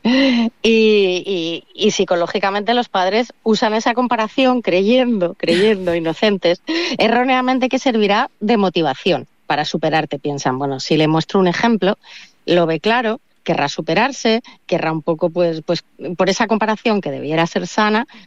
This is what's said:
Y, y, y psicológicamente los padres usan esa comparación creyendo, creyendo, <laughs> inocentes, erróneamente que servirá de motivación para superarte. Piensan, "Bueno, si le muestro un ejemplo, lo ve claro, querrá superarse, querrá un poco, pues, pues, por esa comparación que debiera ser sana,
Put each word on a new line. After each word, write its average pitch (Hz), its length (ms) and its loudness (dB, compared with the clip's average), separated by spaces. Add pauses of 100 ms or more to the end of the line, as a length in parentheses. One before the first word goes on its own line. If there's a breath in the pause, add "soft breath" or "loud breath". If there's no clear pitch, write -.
Y, 247 480 2 (100)
y, 196 1040 2 (100)
y 208 160 0
psicológicamente 196 840 -2
los 240 160 -2
padres 196 420 0 (120)
usan 220 280 2
esa 226 220 0
comparación 240 680 0
creyendo, 202 800 2
creyendo, 180 560 0
<laughs> - 0 -
inocentes, 170 680 0 (380 loud breath)
erróneamente 254 720 2
que 262 80 0
servirá 220 500 2 (120)
de 220 180 2
motivación 165 680 0 (200)
para 151 180 -2
superarte. 151 540 -2
Piensan, 139 400 -4
"Bueno, 139 220 -4
si - 180 0
le 156 100 4
muestro 160 320 0
un 180 80 4
ejemplo, 202 480 0 (480 loud breath)
lo 175 220 2
ve 160 120 -2
claro, 226 420 -2 (220)
querrá 143 280 -2
superarse, 220 720 -2 (240 loud breath)
querrá 165 260 -2
un 160 80 -4
poco, 165 300 -2
pues, 165 320 -2
pues, 170 200 -4 (360)
por 185 100 0
esa 208 180 0
comparación 214 540 0
que 160 100 -6
debiera 143 360 -2
ser 180 200 -4
sana, 214 400 0 (200 loud breath)